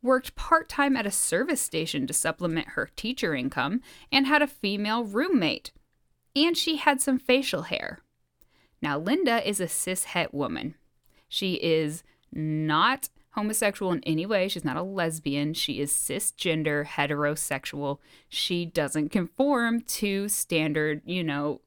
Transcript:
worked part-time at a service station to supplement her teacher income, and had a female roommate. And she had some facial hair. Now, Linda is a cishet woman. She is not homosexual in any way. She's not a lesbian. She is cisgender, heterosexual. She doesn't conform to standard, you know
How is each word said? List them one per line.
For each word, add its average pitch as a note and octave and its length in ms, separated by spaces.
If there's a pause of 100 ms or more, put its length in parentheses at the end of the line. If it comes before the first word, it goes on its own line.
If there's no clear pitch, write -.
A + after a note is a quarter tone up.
worked B3+ 340
part-time C#4+ 600
at A3 80
a G3+ 60
service C4 500
station D#3 460
to D#3+ 60
supplement E3 560
her - 280
teacher A3 360
income, C#3 460 (320)
and C4+ 160
had D4 140
a C#4+ 60
female G#3 580
roommate. G#3+ 680 (640)
And D#4+ 220
she D#4+ 180
had C#4+ 240
some C4 200
facial B3+ 420
hair. - 380 (840)
Now, C#3+ 160
Linda A#3 500
is G3 140
a E3+ 60
cishet - 680
woman. C#3 420 (540)
She F#3 240
is D#3+ 500 (300)
not D#3 760 (220)
homosexual G#3 640
in D#3+ 100
any D#3+ 220
way. G3 240
She's F3+ 160
not - 100
a E3 80
lesbian. D#3+ 680
She B2 260
is D3 140
cisgender, D3+ 920
heterosexual. C#3+ 1120 (280)
She - 380
doesn't D3+ 420
conform A#3 720
to G3+ 480
standard, D#3 800
you F3+ 180
know D3 440